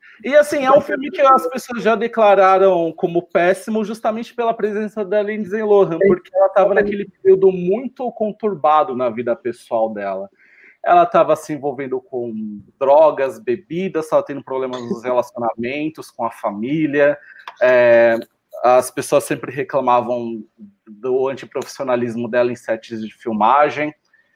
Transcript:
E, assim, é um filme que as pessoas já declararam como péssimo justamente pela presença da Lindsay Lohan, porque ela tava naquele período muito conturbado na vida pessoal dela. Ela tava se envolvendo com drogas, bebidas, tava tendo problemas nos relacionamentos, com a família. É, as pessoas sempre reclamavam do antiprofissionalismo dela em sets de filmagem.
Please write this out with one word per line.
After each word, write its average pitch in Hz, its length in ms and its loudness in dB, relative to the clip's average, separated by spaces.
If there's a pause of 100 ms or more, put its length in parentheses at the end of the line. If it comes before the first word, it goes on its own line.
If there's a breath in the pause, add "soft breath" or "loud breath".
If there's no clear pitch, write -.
(240 soft breath)
E, 254 120 -6
assim, 294 300 2
é 262 60 4
um 285 100 6
filme 277 300 -6
que 349 100 -2
as 269 280 6
pessoas 240 340 -10
já 220 120 2
declararam 190 960 4
como 170 280 -2
péssimo 190 640 -2
justamente 220 500 -6
pela 233 200 -2
presença 214 500 -6
da 202 180 -2
Lindsay 208 400 -6
Lohan, 196 380 2
porque 190 340 2
ela 190 160 4
tava 190 240 4
naquele 202 320 0 (160)
período 190 300 6
muito 220 600 -4
conturbado 156 840 0
na 123 140 -2
vida 117 260 -4
pessoal 113 580 -4
dela. 98 360 -8 (540 soft breath)
Ela 175 220 4
tava 160 300 2
se - 160 -8
envolvendo 135 480 -6
com 110 640 -10 (180)
drogas, 139 600 2
bebidas, 156 680 -6
tava 143 160 0
tendo 139 200 -12
problemas 131 400 -8
nos 117 200 -8
relacionamentos, 123 1080 -6
com - 120 -10
a 113 80 -4
família. 143 840 -2 (440 loud breath)
É, 117 560 4 (460)
as 127 280 4
pessoas 143 320 -2
sempre 135 280 -8
reclamavam 123 920 -2 (440)
do 127 400 -2
antiprofissionalismo 120 1040 -6
dela 123 220 0
em 123 40 -10
sets 113 460 -8
de 107 120 -12
filmagem. 139 800 0 (420)